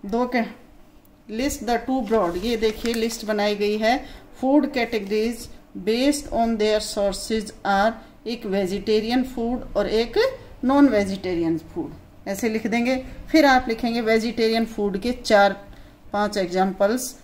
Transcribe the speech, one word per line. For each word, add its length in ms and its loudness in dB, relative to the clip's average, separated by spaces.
दो 200 0
के, 60 2
list 400 -4
the 160 2
two 240 0
broad, 340 2
ये 140 0
देखिए 360 0
list 320 -2
बनाई 300 0
गई 220 0
है, 160 2
food 340 4
categories 720 -2
based 420 0
on 220 0
their 260 2
sources 640 -2
are, 240 4
एक 180 -8
vegetarian 800 0
food 540 -4
और 120 0
एक 280 0
नॉन 260 6
वेजिटेरियन 680 0
food, 200 -8
ऐसे 220 -2
लिख 180 -2
देंगे। 300 0
फिर 140 8
आप 240 6
लिखेंगे 320 -2
vegetarian 640 2
food 360 -2
के 100 -2
चार 420 4
पांच 240 -2
examples। 880 0